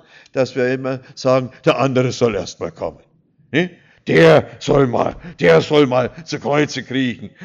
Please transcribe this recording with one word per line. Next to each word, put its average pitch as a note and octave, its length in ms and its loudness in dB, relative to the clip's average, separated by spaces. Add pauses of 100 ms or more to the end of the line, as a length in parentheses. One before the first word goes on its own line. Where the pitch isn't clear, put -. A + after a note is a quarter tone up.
(320)
dass C3 220 -2
wir B2+ 160 0
immer C3 300 -6 (140)
sagen, C3 380 0 (120)
"Der - 140 0
andere B2+ 340 0
soll A#2+ 220 0
erst F2+ 260 -8
mal E2+ 100 -8
kommen. D#2+ 300 -10 (500)
Ne? F3 200 -2 (360)
Der D#3+ 520 4
soll C#3+ 280 2
mal, - 300 -2 (240)
der E3 220 4
soll D3+ 240 2
mal B2 260 -2 (140)
zu D3 120 -10
Kreuze C#3+ 440 -2
kriechen B2 480 -6 (140)